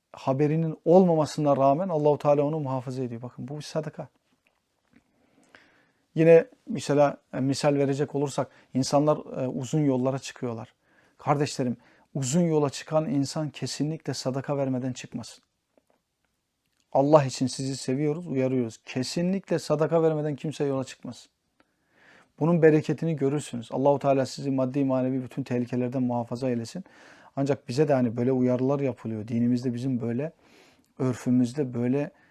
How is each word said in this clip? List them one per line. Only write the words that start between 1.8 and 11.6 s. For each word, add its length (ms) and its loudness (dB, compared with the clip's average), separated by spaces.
Allahu 280 2
Teala 260 2
onu 160 -2
muhafaza 440 -6
ediyor. 180 -8
Bakın 260 -12
bu 100 -12
bir 60 -12
sadaka. 440 -8
Yine 300 8
mesela, 480 2
e, 60 -4
misal 360 2
verecek 400 0
olursak 320 -2
insanlar, 720 0
e, 40 -2
uzun 380 -2
yollara 340 2
çıkıyorlar. 540 -10
Kardeşlerim, 600 -2